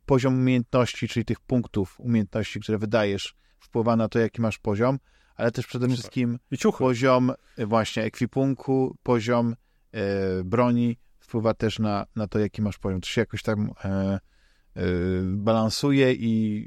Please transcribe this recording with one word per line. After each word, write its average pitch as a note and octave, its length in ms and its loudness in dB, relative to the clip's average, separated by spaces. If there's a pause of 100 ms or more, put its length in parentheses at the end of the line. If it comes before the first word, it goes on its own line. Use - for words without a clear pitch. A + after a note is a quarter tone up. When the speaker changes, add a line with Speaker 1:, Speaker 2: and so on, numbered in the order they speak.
Speaker 1:
poziom C3 340 2
umiejętności, B2 680 0
czyli A2+ 180 -2
tych A#2 140 -4
punktów G#2+ 600 -2
umiejętności, A2 600 -2
które G#2+ 180 -2
wydajesz, G#2 580 -2 (240)
wpływa A#2 360 0
na A2+ 140 0
to, A#2+ 100 0
jaki A2+ 220 -2
masz A2 180 -2
poziom, A#2 400 0 (360)
ale A#2 160 0
też A#2+ 160 -8
przede B2 200 -2
Speaker 2:
No B2+ 60 2
tak. A#2+ 60 -2
Speaker 1:
wszystkim A#2+ 400 -4 (120)
Speaker 2:
I C3+ 60 -6
ciuchy. G#3+ 220 0
Speaker 1:
poziom, B2+ 540 4 (240)
e, A#2 80 -4
właśnie A2 380 0
ekwipunku, C3 1000 -2
poziom, A#2 520 2 (360)
e, A2+ 80 -8 (440)
broni A#2+ 540 2 (220)
wpływa A2+ 340 -2
też G#2+ 260 -2
na, G#2 260 -2 (100)
na G#2+ 120 -4
to, G#2+ 120 -2
jaki G#2 220 -2
masz G#2 160 -2
poziom. F#2 240 -4
To - 60 -12
się - 140 0
jakoś G#2+ 220 -4
tam, G#2+ 280 -2 (140)
e, G2 340 -2 (560)
e, - 60 -6 (420)
balansuje A2 920 2
i, A2 420 0 (120)